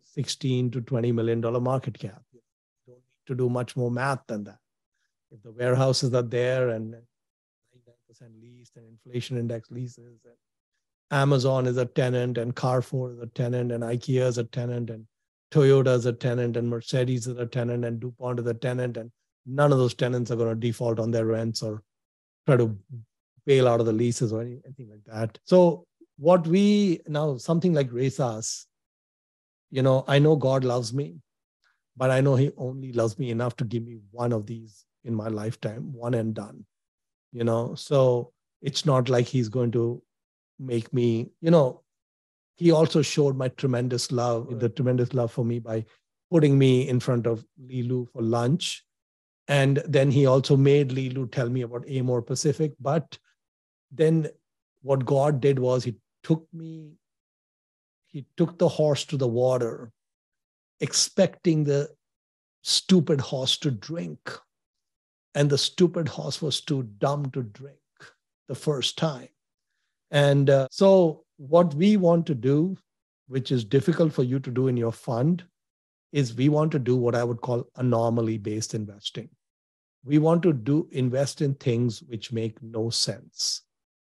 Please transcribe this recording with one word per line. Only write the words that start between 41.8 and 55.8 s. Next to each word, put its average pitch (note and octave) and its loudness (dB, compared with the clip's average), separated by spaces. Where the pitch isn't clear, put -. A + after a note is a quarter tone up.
he E3+ 4
also D#3+ 4
showed C#3 0
my C3 -4
tremendous B2 -2
love, A#2+ -2
the A#2+ 0
tremendous B2 0
love A#2+ -2
for B2 -4
me A#2+ -4
by A2+ -6
putting D3 6
me B2+ 4
in B2 0
front A#2+ -2
of A2+ -4
Li B2+ -8
Lu B2 -4
for A#2+ -12
lunch. A#2+ -2
And C#3 2
then C#3+ 2
he C3+ 4
also C3+ 4
made C#3 4
Li C3 -4
Lu B2+ -6
tell B2+ -4
me B2+ -2
about A#2+ -10
Amore B2+ -2
Pacific. C#3+ -2
But C#3 -4
then D#3 2
what C3+ -2
God C#3 2
did C3+ 2
was B2+ 0